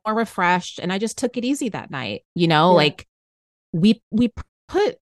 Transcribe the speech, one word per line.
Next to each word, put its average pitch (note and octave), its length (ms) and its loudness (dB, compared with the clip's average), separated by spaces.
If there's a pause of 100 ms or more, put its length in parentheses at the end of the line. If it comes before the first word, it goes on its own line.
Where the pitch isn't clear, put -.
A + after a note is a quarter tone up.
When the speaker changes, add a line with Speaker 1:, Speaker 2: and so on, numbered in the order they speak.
Speaker 1:
refreshed G3+ 760 -2
and F3+ 140 -4
I F#3+ 60 -4
just G#3+ 180 -6
took - 200 -4
it A3+ 80 -6
easy C4+ 240 -2
that C#3+ 200 -12
night. A2+ 340 -8 (120)
You E3+ 120 2
know, E3 240 4
Speaker 2:
Yeah. F3+ 40 6
Speaker 1:
like, D3+ 320 2 (680)
we, F#3+ 280 2 (100)
we A3+ 200 0 (360)
put G4+ 300 0 (200)